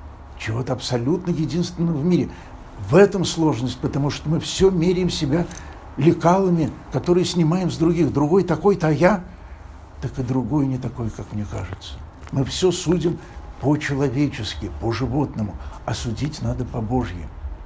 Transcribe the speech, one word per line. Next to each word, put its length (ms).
чего-то 340
абсолютно 580
единственного 680
в 80
мире. 240
В 60
этом 300
сложность, 540
потому 320
что 180
мы 120
все 300
меряем 400
себя 360
лекалами, 760
которые 320
снимаем 460
с 60
других. 360
Другой 320
такой-то, 440
а 20
я? 340
Так 180
и 40
другой 440
не 120
такой, 320
как 220
мне 180
кажется. 440
Мы 120
все 280
судим 460
по-человечески, 1120
по-животному, 760
а 100
судить 480
надо 220
по-божьи. 640